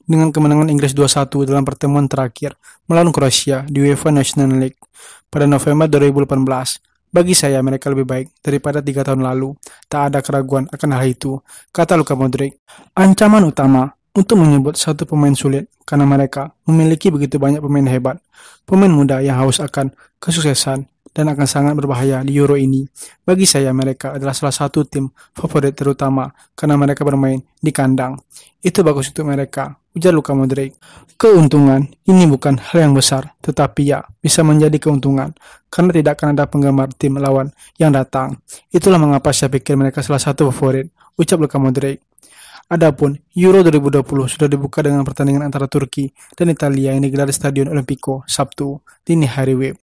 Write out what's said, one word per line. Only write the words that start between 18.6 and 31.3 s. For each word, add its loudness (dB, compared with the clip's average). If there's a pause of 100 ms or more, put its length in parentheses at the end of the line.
pemain 4
muda 2
yang 0
haus 2
akan -6 (240)
kesuksesan -4 (280)
dan 0 (100)
akan -2
sangat 0
berbahaya -2
di -2
Euro 4
ini. 0 (400)
Bagi 2
saya, 0
mereka -4
adalah -6
salah -4
satu -2
tim -6 (240)
favorit, -2
terutama -4 (240)
karena 0
mereka 0
bermain 0 (160)
di -4
kandang. -2 (400)
"Itu 0
bagus -2
untuk -8
mereka," -6 (240)
ujar 2
Luka -2
Modric. -2 (400)
"Keuntungan 4 (160)